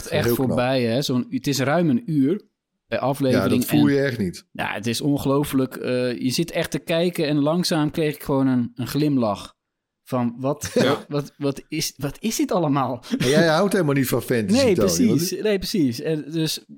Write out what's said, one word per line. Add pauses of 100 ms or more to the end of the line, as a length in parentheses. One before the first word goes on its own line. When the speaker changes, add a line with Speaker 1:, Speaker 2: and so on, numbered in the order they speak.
Speaker 1:
Echt
Speaker 2:
echt
Speaker 1:
heel
knap.
Speaker 2:
voorbij,
hè.
Zo'n,
het
is
ruim
een
uur (460)
per
aflevering
Speaker 1:
Ja,
dat
voel
Speaker 2:
en
Speaker 1:
je
echt
niet.
Speaker 2:
ja,
het
is
ongelooflijk.
Eh,
je
zit
echt
te
kijken
en
langzaam
kreeg
ik
gewoon
een,
een
glimlach. (480)
Van,
wat,
Speaker 3:
Ja.
Speaker 2:
wat,
wat,
wat
is,
wat
is
dit
allemaal? (160)
Speaker 1:
Maar
jij
houdt
helemaal
niet
van
fantasy,
Speaker 2:
Nee,
Speaker 1:
Tony,
Speaker 2:
precies.
Speaker 1:
want
Speaker 2:
Nee,
precies.
En
dus, (120)